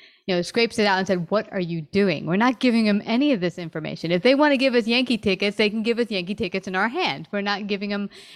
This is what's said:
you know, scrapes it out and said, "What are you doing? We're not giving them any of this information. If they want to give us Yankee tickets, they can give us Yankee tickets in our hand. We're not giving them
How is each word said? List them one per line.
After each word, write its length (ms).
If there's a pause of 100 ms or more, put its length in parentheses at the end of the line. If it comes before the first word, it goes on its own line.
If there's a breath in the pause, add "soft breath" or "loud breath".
(260 loud breath)
you 100
know, 60
scrapes 380
it 60
out 140
and 60
said, 260
"What 200
are 80
you 220
doing? 460
We're 100
not 240
giving 240
them 180
any 300
of 80
this 160
information. 540
If 100
they 140
want 180
to 40
give 160
us 140
Yankee 300
tickets, 400
they 120
can 140
give 160
us 120
Yankee 240
tickets 300
in 120
our 100
hand. 460
We're 80
not 260
giving 220
them 200 (260 loud breath)